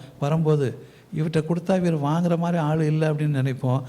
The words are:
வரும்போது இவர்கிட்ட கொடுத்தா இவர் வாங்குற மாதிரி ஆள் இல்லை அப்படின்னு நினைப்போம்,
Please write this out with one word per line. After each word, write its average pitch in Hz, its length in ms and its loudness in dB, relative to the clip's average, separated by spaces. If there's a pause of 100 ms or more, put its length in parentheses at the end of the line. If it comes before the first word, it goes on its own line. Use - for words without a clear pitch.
(200)
வரும்போது 151 720 0 (240)
இவர்கிட்ட 156 240 -2 (100)
கொடுத்தா 175 260 0
இவர் 175 260 2
வாங்குற 165 360 0
மாதிரி 170 200 0
ஆள் 156 260 0
இல்லை 156 240 2
அப்படின்னு 151 340 0
நினைப்போம், 131 460 0